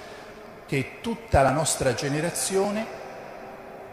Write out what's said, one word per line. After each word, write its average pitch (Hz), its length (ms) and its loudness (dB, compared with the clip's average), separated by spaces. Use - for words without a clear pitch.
che 135 340 -2
tutta 226 400 4
la 131 100 8
nostra 135 440 4
generazione 190 920 2